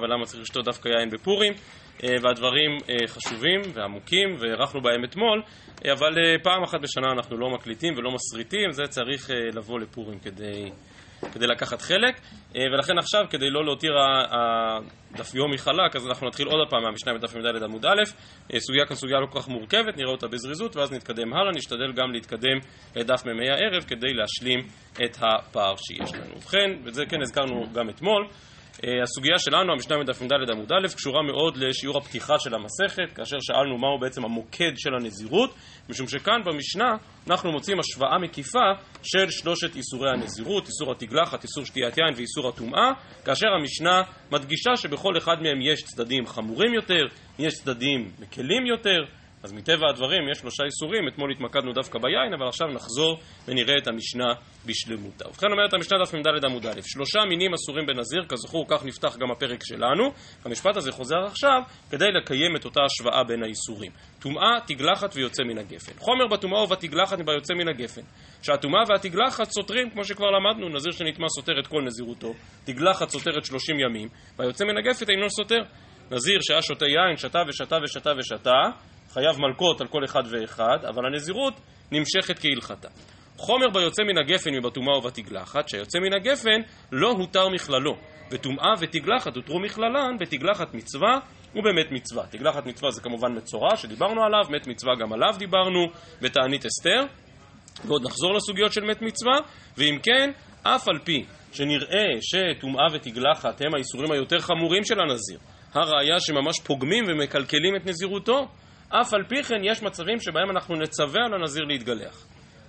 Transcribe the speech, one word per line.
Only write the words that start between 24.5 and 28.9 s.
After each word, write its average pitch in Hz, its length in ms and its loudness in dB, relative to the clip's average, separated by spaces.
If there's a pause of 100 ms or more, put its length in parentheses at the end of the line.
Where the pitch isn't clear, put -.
את 117 160 -4
הפער 110 560 2
שיש - 360 -8
לנו. - 220 -12
ובכן, 196 340 2 (140)
ואת 120 100 -10
זה 143 120 -2
כן 151 160 -4
הזכרנו 123 520 -2
גם 117 160 -2
אתמול, 202 380 0 (560)
אה, 123 200 0